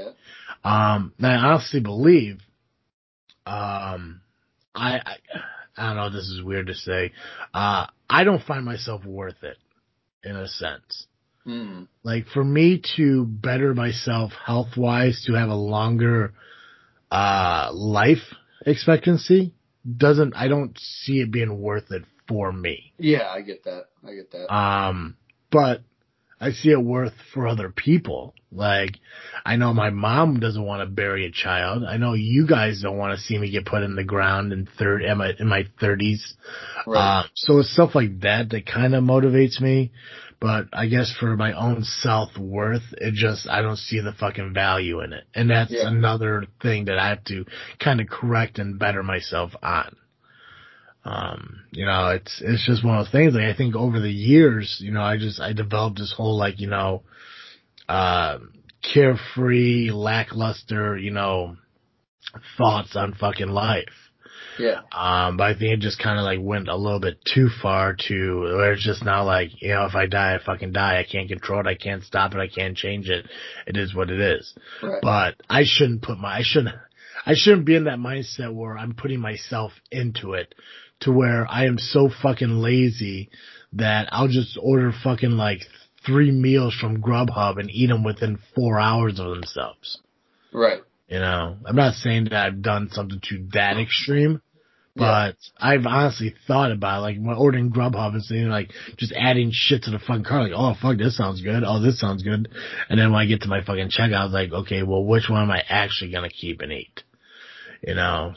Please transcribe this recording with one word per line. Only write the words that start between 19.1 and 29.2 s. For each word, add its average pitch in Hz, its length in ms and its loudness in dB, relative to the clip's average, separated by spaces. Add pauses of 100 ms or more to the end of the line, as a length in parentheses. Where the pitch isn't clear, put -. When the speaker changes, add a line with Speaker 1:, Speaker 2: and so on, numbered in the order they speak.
Speaker 2:
doesn't, 143 400 6
I 123 120 0
don't 139 300 0
see - 420 -4
it 117 100 -2
being 110 300 -2
worth 104 320 -6
it 90 100 -8 (260)
for 104 240 -2
me. 87 460 -8
Speaker 1:
Yeah, 151 320 2
I 95 120 -8
get 101 220 -14
that. 90 200 -10 (200)
I 101 100 -18
get 95 180 -18
that. 90 200 -10
Speaker 2:
Um, 98 640 -2 (360)
but 135 300 4 (580)
I 135 100 -2
see 151 200 2
it 139 120 6
worth 123 320 -2 (180)
for 127 140 -4
other 110 240 -2
people. 87 640 0 (160)
Like, 98 480 -2 (460)